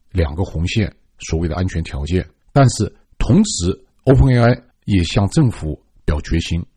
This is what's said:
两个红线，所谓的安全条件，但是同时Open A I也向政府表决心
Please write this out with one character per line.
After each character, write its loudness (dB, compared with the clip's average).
两 -2
个 -4
红 -4
线， -2
所 -6
谓 -2
的 -4
安 -2
全 -4
条 -8
件， -2
但 6
是 -4
同 4
时 -4
Open 4
A 4
I 2
也 2
向 0
政 2
府 -8
表 0
决 -2
心 -4